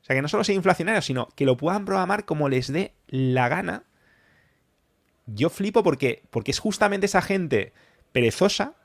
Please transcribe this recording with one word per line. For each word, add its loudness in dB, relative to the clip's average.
O -20
sea, 0
que 0
no -6
solo 0
sea 0
inflacionario, 0
sino -4
que 0
lo 4
puedan -4
programar -2
como -2
les -2
dé -4
la 0
gana. -4
Yo -2
flipo 0
porque, 0
porque -4
es -2
justamente 0
esa 2
gente -2
perezosa 2